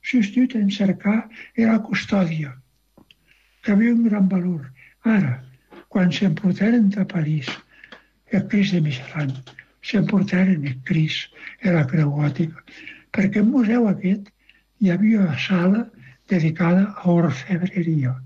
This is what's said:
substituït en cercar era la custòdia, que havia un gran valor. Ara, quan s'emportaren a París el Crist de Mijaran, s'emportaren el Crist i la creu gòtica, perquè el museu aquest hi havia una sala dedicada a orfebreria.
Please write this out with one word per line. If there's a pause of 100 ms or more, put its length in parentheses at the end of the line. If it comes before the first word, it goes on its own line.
substituït
en
cercar (380)
era
la
custòdia, (1080)
que
havia
un
gran
valor. (400)
Ara, (500)
quan
s'emportaren
a
París (800)
el
Crist
de
Mijaran, (500)
s'emportaren
el (100)
Crist (340)
i
la
creu
gòtica, (520)
perquè
el
museu
aquest (520)
hi
havia
una
sala (460)
dedicada (100)
a
orfebreria. (120)